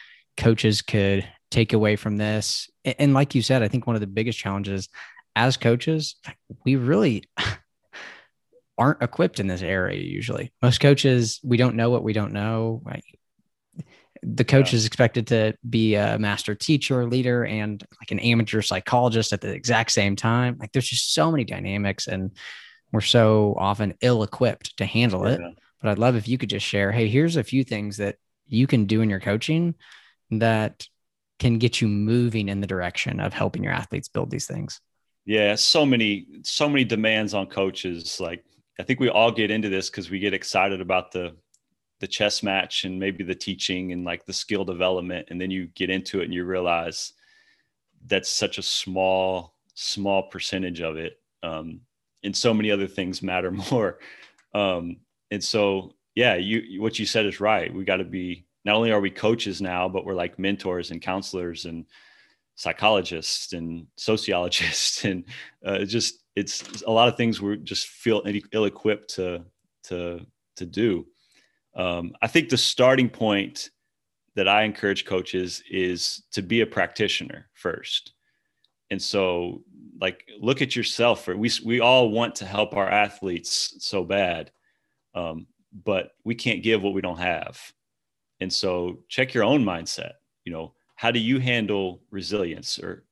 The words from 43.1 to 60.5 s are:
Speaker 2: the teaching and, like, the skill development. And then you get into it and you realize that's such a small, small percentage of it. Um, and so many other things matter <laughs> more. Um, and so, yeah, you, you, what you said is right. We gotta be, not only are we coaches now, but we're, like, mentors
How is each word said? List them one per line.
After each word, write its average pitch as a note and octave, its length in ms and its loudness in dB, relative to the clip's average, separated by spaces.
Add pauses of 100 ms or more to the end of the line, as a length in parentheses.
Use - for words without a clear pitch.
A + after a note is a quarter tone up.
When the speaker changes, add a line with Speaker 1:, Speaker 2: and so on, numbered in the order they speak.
Speaker 2:
the F2+ 120 -6
teaching F#2 560 -6
and, F2+ 120 -6
like, F2 220 -8
the G2 80 -12
skill G2 320 -4
development. F2+ 640 -2
And F2 100 -8
then F#2 120 -4
you F#2 160 -4
get F2+ 220 -4
into F#2+ 320 -2
it E2 40 -2
and E2 80 -6
you F2 120 -4
realize E2+ 680 -2 (920)
that's F#2+ 220 -2
such - 280 -2
a G2 60 -8
small, F#2 920 -2 (200)
small G2 480 -2
percentage F2+ 580 -6
of D#2+ 160 -4
it. E2 220 -10 (240)
Um, E2 380 -8 (420)
and G2 120 -6
so A#2 180 4
many G#2+ 180 2
other G2 160 0
things F2+ 340 -6
matter F2+ 300 -2
<laughs> F#2+ 200 -6
more. A2 280 0 (540)
Um, F2+ 440 -2 (320)
and G#2 140 -6
so, G2 500 0 (220)
yeah, A#2 200 4
you, G2+ 240 -2
you, F#2 220 -10
what A2 160 -2
you G#2+ 80 -2
said G#2+ 220 0
is F#2 120 -4
right. G2+ 320 2
We F#2+ 120 -8
gotta F#2+ 200 0
be, F2+ 420 -8 (200)
not G#2 100 2
only A2+ 160 2
are G#2+ 80 4
we G2 120 0
coaches G#2+ 500 -2
now, F2+ 260 -2
but F#2 160 -4
we're, F#2+ 120 -6
like, F2 240 -6
mentors F#2+ 500 -4